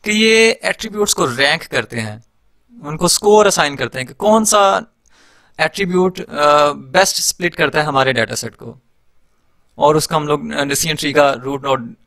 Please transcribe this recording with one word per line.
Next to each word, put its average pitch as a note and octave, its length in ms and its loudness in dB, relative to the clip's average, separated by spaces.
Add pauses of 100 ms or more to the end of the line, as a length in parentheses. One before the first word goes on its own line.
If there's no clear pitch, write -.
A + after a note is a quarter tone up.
कि G#3 80 -4
ये A3 520 4
attributes G3+ 500 -4
को F3+ 120 0
rank C#3 380 -2
करते A#2+ 340 -6
हैं, A2 260 -8 (600)
उनको D#3 240 -4
score G#3 400 4
assign D3+ 280 0
करते C3 240 -6
हैं B2+ 80 -8
कि C3+ 60 -18
कौन G#3+ 320 2
सा G3 480 2 (680)
attribute, F3+ 580 0
अ, - 60 -12 (460)
बेस्ट C#3+ 440 0
split - 400 -4
करता D3+ 260 0
है D3+ 40 -2
हमारे C3 280 0
डेटा A2+ 220 -2
सेट A2+ 200 -10
को, A#2+ 260 -18 (960)
और D3+ 200 4
उसका D#3 180 -4
हम D3+ 120 -2
लोग, D3 240 -4
अ, C#3+ 120 -4
decision C#3+ 320 -2
tree D3 200 -6
का C#3+ 160 4
root C3+ 340 -8
node C3+ 300 -2 (120)